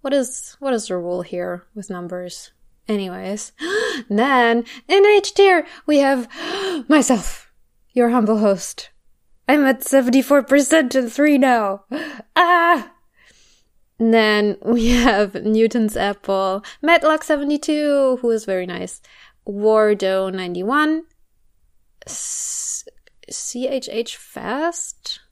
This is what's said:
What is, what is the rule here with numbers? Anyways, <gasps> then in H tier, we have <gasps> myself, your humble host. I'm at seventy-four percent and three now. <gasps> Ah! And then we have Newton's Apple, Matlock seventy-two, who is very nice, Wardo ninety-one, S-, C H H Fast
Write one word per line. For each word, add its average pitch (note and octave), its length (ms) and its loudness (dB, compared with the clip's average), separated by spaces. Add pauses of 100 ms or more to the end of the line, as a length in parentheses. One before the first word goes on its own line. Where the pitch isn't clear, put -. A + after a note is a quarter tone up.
What C4+ 100 -4
is, - 460 -4
what C4+ 160 -4
is G#3+ 140 -6
the F#3 80 -4
rule F3+ 260 -6
here F3+ 420 -8 (120)
with G3+ 120 -14
numbers? F3+ 600 -12 (380)
Anyways, F#3+ 640 -6 (280)
<gasps> E4 300 -6
then A#3+ 540 2 (240)
in G4 180 4
H G#4 260 4
tier, F#4 320 4 (220)
we D4+ 120 4
have C4+ 300 2 (300)
<gasps> F#4 300 -6
myself, C4 640 0 (420)
your A#3+ 180 2
humble A3 280 2
host. G3 520 -2 (580)
I'm C#4+ 160 4
at C4+ 200 0
seventy-four C4+ 580 4
percent C#4 520 2
and B3 160 0
three D4 280 2
now. A3+ 500 0
<gasps> D4 480 -10
Ah! E4+ 540 4 (1080)
And A3+ 120 4
then G#3+ 500 2
we A#3 260 0
have G#3+ 480 2
Newton's A3 600 0
Apple, G3 680 -4 (180)
Matlock D#4 400 2
seventy-two, C#4+ 1000 0
who A#3+ 100 -2
is A3 140 -2
very F#3 220 -4
nice, F3+ 340 -10 (440)
Wardo G3+ 840 0
ninety-one, A3 760 -2 (1000)
S-, - 840 -10 (420)
C - 380 -8
H C4+ 200 -6
H A#3 280 -8
Fast - 1040 -8 (120)